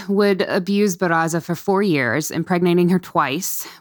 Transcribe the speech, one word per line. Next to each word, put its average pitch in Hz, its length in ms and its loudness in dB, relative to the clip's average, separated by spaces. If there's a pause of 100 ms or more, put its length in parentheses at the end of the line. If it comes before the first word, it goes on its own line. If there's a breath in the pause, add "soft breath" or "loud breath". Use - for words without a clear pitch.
would 202 340 2
abuse 196 540 0
Barraza 165 460 0
for 170 140 -4
four 196 260 0
years, 143 480 0
impregnating 175 600 2
her 180 100 2
twice 156 640 -4 (160 loud breath)